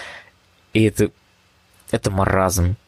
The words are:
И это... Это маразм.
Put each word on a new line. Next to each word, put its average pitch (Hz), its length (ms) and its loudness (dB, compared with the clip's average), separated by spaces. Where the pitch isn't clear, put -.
И 110 120 2
это... 104 260 0
Это 113 200 -2
маразм. 95 680 0